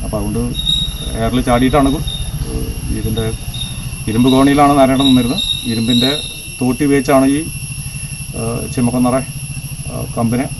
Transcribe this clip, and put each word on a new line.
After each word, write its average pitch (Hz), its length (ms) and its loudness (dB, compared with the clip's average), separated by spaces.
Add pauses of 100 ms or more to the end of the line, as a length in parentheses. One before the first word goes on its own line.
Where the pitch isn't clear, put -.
അപ്പോൾ 110 120 -4
അതുകൊണ്ട് 107 260 -2 (760)
എയറിൽ 113 300 0
ചാടിയിട്ടാണ് 131 460 4
കു-, - 120 -4 (920)
ഇതിൻ്റെ 110 260 -2 (840)
ഇരുമ്പ് 123 240 4
കോണിയിലാണ് 143 440 6
നാരായണൻ 135 280 4
നിന്നിരുന്നത്. 127 360 4 (300)
ഇരുമ്പിൻ്റെ 120 380 2 (500)
തോട്ടി 123 240 0
ഉപയോഗിച്ചാണ് 135 420 4
ഈ, 139 120 2 (1000)
ഏഹ്, - 220 -4 (120)
ചിമ്മക്കന്നറ, 123 420 2
ഏഹ്, - 920 -8 (100)
കമ്പിനെ 120 300 0 (140)